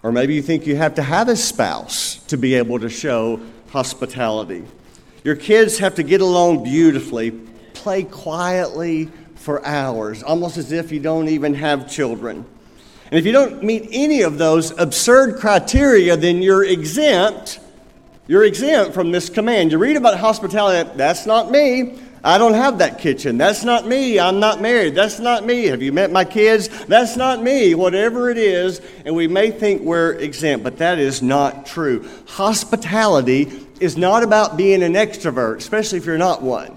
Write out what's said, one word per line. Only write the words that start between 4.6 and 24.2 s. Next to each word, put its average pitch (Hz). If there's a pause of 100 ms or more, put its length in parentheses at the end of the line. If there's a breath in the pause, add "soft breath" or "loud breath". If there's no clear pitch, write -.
Your 147
kids 214
have 190
to 170
get 180
along 175
beautifully, 131 (440 loud breath)
play 190
quietly 165 (280 loud breath)
for 143
hours, 120
almost 165
as 147
if 165
you 156
don't 160
even 147
have 143
children. 117 (680 loud breath)
And 160
if 170
you 214
don't 254
meet 220
any 285
of 156
those 160
absurd 233
criteria, 208
then 175
you're 190
exempt. 190 (680)
You're 196
exempt 208
from 170
this 175
command. 214
You 160
read 277
about 226
hospitality, 196
"That's 156
not 220
me. 262 (300 loud breath)
I 175
don't 220
have 240
that 156
kitchen. 131
That's 202
not 240
me. 247
I'm 185